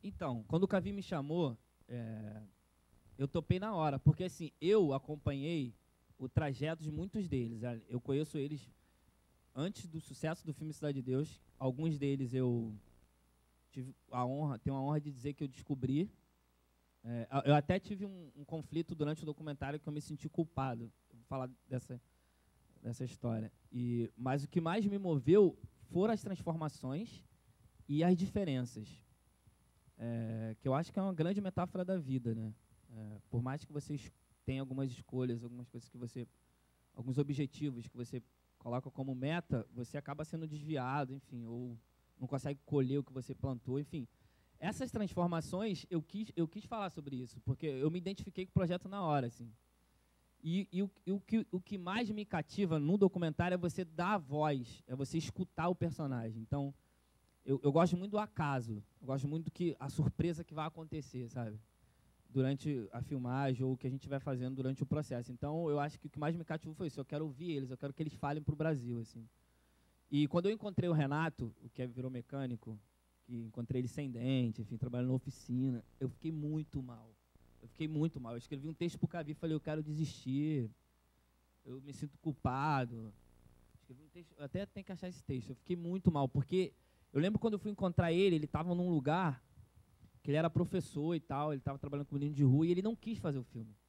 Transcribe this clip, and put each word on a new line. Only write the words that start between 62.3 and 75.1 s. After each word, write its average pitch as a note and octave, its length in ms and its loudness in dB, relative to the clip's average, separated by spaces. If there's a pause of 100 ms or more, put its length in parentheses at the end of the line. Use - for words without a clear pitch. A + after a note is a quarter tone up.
a A#2 100 -6
filmagem C3 640 0
ou C3 60 2
o B2+ 60 0
que - 100 -4
a - 20 0
gente C3+ 200 -6
vai C#3 100 -2
fazendo C3 380 -4
durante C3 260 0
o - 20 0
processo. C3 460 -2
Então, D3+ 380 -2
eu D3 100 4
acho D3 180 -2
que - 100 -14
o - 20 -10
que C#3+ 100 -12
mais D3+ 160 2
me E3+ 80 -6
cativou D#3+ 320 -6
foi E3+ 120 -4
isso, C#3+ 120 -6
eu C3 60 -4
quero D3+ 180 -4
ouvir D#3 280 -6
eles, C3+ 200 -2
eu C3 60 -8
quero C#3 160 -6
que E3 100 -4
eles D#3 100 -4
falem D3 300 -2
pro D3 140 0
Brasil, C3 420 0
assim. A2+ 260 -12 (840)
E C#3+ 160 4
quando F3 200 4
eu G3+ 40 4
encontrei G3+ 380 0
o E3+ 40 6
Renato, D3 720 0
o A#2+ 60 -12
que B2+ 180 -6
virou B2+ 240 -6
mecânico, B2 640 -6 (460)
que A#2 200 -8
encontrei A#2 380 -2
ele B2+ 60 0
sem C#3+ 220 -4
dente, B2 520 2
enfim, A2+ 140 -6
trabalhando B2 340 0
na B2+ 40 4